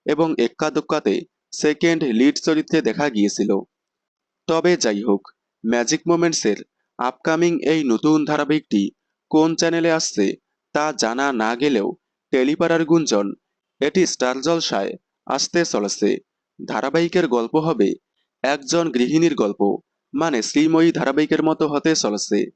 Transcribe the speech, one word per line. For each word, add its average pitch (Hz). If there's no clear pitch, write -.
এবং 156
এক্কা 117
দোক্কাতে 143
সেকেন্ড 156
লিড 135
চরিত্রে 160
দেখা 120
গিয়েছিল। 104
তবে 165
যাই 107
হোক, 104
ম্যাজিক 120
মোমেন্টসের 165
আপকামিং 160
এই 156
নতুন 147
ধারাবাহিকটি 147
কোন 156
চ্যানেলে 165
আসছে 160
তা 151
জানা 120
না 110
গেলেও 120
টেলিপাড়ার 160
গুঞ্জন, 143
এটি 151
স্টার 127
জলসায় 139
আসতে -
চলেছে। 101
ধারাবাহিকের 165
গল্প 117
হবে 143
একজন 143
গৃহিণীর 143
গল্প, 101
মানে 147
শ্রীময়ী 160
ধারাবাহিকের 156
মতো 156
হতে 147
চলেছে। 104